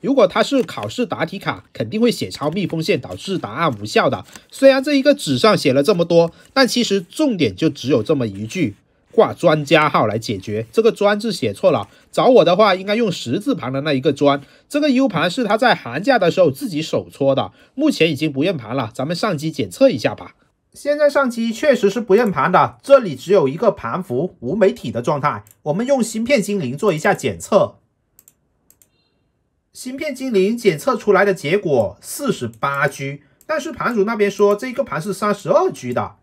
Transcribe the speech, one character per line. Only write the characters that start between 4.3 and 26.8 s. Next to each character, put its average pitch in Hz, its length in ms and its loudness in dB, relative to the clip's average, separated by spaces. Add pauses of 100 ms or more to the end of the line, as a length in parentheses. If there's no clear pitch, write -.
虽 269 180 4
然 262 160 4
这 302 80 -2
一 277 80 2
个 277 140 2
纸 139 240 -4
上 208 180 4
写 139 160 0
了 139 100 2
这 202 120 2
么 170 100 0
多， 170 280 2 (200)
但 262 160 2
其 240 160 -2
实 196 160 -2
重 262 340 -2
点 113 220 -2
就 156 140 0
只 131 180 -10
有 131 140 2
这 156 120 0
么 127 120 -2
一 101 200 -8
句， 123 300 -4 (340)
挂 175 220 4
专 156 320 2
家 151 240 4
号 139 180 2
来 107 120 -2
解 113 180 -6
决。 107 340 -8
这 226 120 0
个 214 100 2
“专” 208 260 0
字 214 140 -6
写 110 200 -4
错 185 180 0
了， 110 180 -2 (220)
找 160 160 2
我 233 180 8
的 175 120 4
话 202 180 4
应 185 120 -6
该 208 80 -2
用 226 180 0
十 127 260 -4
字 202 160 -2
旁 131 180 -6
的 135 100 -4
那 151 120 -2
一 131 60 -2
个 143 120 0
“专”。 143 300 2 (240)
这 285 140 -2
个 302 100 2
U 262 160 2
盘 175 240 0
是 247 140 -4
他 208 120 2
在 220 180 4
寒 127 280 -6
假 247 160 2
的 175 120 4
时 185 100 -2
候 160 100 6
自 254 180 -8
己 156 120 -4
手 127 320 -4
搓 135 220 0
的， 107 180 -4 (220)
目 285 160 2
前 170 200 2
已 147 40 -2
经 151 180 -4
不 131 100 -2
认 180 140 0
盘 110 180 -10
了， 120 200 -4
咱 131 120 -6
们 175 80 -4
上 180 220 -2
机 156 140 -6
检 113 200 -6
测 269 200 4
一 139 80 -4
下 107 160 -2
吧。 - 200 -18 (380)
现 294 260 -4
在 294 100 4
上 277 220 2
机 226 220 -4
确 277 220 2
实 202 140 2
是 233 120 -2
不 190 140 2
认 220 160 2
盘 151 220 0
的， 147 300 4
这 269 160 6
里 180 180 -2
只 160 160 -4
有 156 160 4
一 143 80 -4
个 220 140 2
盘 135 320 -6
符 143 380 -4
无 127 140 -6
媒 214 180 4
体 156 180 -10
的 113 100 -6
状 147 180 -2
态。 127 260 -4 (180)
我 151 100 -4
们 220 140 -4
用 269 160 2
芯 220 200 -4
片 240 200 2
精 202 180 -4
灵 131 160 -6
做 196 160 0